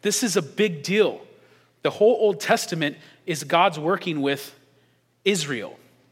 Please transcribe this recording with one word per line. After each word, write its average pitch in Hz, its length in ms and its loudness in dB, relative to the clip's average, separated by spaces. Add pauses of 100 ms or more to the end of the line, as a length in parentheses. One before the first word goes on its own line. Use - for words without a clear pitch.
This 202 200 -2
is 202 140 0
a 185 60 2
big 160 420 -2
deal. 185 420 0 (560)
The 147 80 0
whole 214 300 4
Old 208 200 2
Testament 160 580 -2 (280)
is 156 160 -4
God's 170 380 2
working 165 420 -2
with 139 320 -4 (720)
Israel. 147 520 -2 (360)